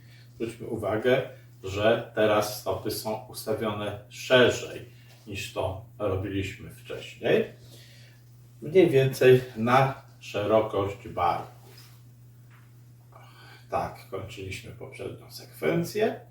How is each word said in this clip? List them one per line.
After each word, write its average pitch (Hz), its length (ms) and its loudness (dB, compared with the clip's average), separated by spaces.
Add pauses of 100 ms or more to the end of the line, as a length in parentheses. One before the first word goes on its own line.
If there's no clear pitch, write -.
(340)
Zwróćmy - 320 -10
uwagę, 110 560 0 (400)
że 104 520 0
teraz 107 460 2
stopy 98 300 -4
są - 380 -8
ustawione 104 800 -6
szerzej - 800 2 (380)
niż 95 260 -10
to 92 320 -6 (140)
robiliśmy 95 720 -6
wcześniej. - 760 -2 (1160)
Mniej 165 280 6
więcej 131 500 6 (160)
na 127 460 2 (180)
szerokość 104 880 0
barków. - 840 -6 (1800)
Tak, - 400 -8
kończyliśmy 95 600 -12
poprzednią - 600 -16
sekwencję. - 920 -2 (100)